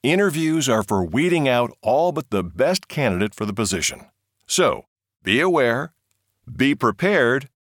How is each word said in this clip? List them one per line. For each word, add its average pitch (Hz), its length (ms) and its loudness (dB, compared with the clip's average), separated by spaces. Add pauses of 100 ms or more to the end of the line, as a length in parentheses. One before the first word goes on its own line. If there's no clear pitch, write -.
interviews 160 680 0
are 110 140 2
for 101 200 0
weeding 143 460 0
out 120 320 0
all 151 320 0
but 147 160 -8
the 98 140 -2
best 127 440 -2
candidate 104 480 -2
for 107 100 -6
the 104 80 -8
position. 98 520 -4 (420)
So, - 380 0 (380)
be 113 180 2
aware, 147 500 0 (640)
be 135 180 2
prepared 135 760 0 (120)